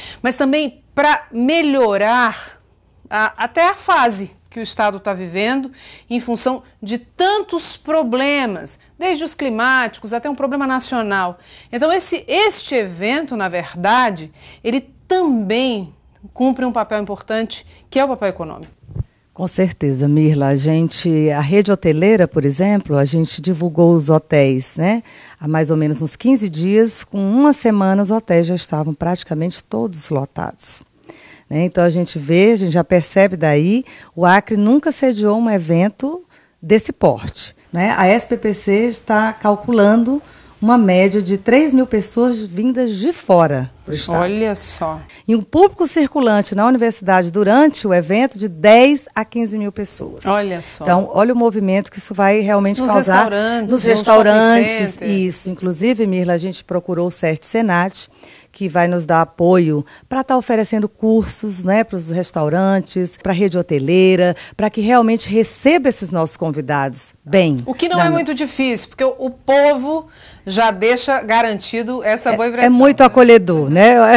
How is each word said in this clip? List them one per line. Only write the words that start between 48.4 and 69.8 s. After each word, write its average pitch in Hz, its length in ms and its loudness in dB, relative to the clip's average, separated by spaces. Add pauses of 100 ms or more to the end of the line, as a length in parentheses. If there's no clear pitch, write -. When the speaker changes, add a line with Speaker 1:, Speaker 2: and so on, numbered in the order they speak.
Speaker 2:
dez 226 640 4
a 220 120 -4
quinze 220 340 -6
mil 202 140 -6
pessoas. - 520 -10
Speaker 1:
Olha 190 380 -2
só. - 220 -14
Speaker 2:
Então, 180 280 2
olha 226 220 2
o - 20 -2
movimento 202 540 0
que - 80 -18
isso - 160 -12
vai 196 240 2
realmente 202 420 0
Speaker 1:
Nos 254 120 0
Speaker 2:
causar 202 320 4
Speaker 1:
restaurantes, 220 380 -2
Speaker 2:
nos 208 80 -4
Speaker 1:
nos 240 140 0
Speaker 2:
restaurantes. 220 880 4
Speaker 1:
shopping 220 200 -2
center. - 160 -8
Speaker 2:
Isso. 185 420 -2
Inclusive, 190 560 -2
Mirla, 180 280 0
a 170 40 0
gente 175 240 -8
procurou 175 460 -4
o - 20 -8
cert 160 320 -4
Senat, 190 640 -2 (440)
que 196 160 -6
vai 175 180 0
nos 175 180 -2
dar 165 180 2
apoio 165 640 2 (240)
pra 262 140 -4
tá 262 140 -2
oferecendo 220 520 -2
cursos, 214 760 -2
né, 202 180 2
pros 180 280 -10
restaurantes, 180 1080 -2
pra - 160 -4
rede 180 260 0
hoteleira, 180 800 2 (200)
pra 208 140 -2
que 220 100 -6
realmente 226 480 2
receba 254 600 0
esses 202 220 -4
nossos 160 260 -4
convidados 139 800 -6 (100)
bem. 160 320 2 (100)
Speaker 1:
O 262 80 -6
que 339 140 -4
não 359 80 -2
Speaker 2:
Na 349 80 2
Speaker 1:
é 339 40 2
Speaker 2:
no- 330 40 2
Speaker 1:
muito 320 200 -2
difícil, 262 580 -4
porque - 120 -10
o, 262 160 0
o 262 120 -6
povo 285 760 0 (400)